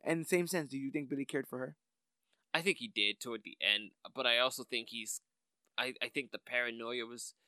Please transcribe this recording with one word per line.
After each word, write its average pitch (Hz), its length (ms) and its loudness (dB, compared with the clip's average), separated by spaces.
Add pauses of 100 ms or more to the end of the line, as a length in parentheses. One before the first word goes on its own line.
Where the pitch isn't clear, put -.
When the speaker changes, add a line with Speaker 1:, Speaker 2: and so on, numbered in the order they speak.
Speaker 1:
in 165 140 4
the 160 60 -2
same 175 220 4
sense, 160 220 -2
do 135 80 -6
you 135 140 -4
think 147 180 -2
Billy 139 160 -2
cared 135 220 -2
for 127 120 -8
her? 143 180 -6 (760)
Speaker 2:
I 160 80 6
think 180 180 2
he 117 140 -8
did 104 280 2
toward 113 240 -6
the - 160 -16
end, 104 300 2 (220)
but 131 140 0
I 120 120 6
also 127 260 2
think 113 240 -4
he's, 113 320 -8 (560)
I, 127 240 0
I 120 80 -2
think 127 220 -4
the - 60 -6
paranoia 120 680 -2
was, 117 280 -12 (140)